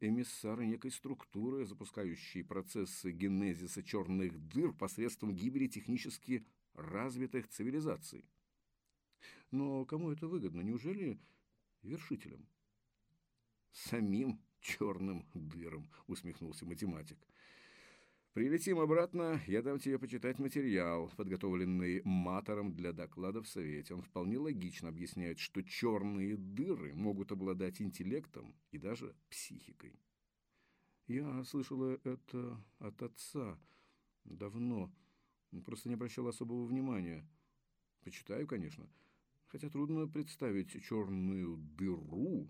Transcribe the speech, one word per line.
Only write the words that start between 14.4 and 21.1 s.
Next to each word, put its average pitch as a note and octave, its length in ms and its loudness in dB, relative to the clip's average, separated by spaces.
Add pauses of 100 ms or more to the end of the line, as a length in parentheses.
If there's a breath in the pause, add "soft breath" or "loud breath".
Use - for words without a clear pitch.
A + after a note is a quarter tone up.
чёрным F#2+ 720 -2
дырам", D#2+ 560 -8 (180 loud breath)
усмехнулся E2 580 -6
математик. E2 520 -4 (1200 loud breath)
"Прилетим E3 400 6
обратно, E3 680 6
я G#2 140 6
дам C#3 180 2
тебе C3+ 200 4
почитать B2 400 -2
материал, F#2+ 800 4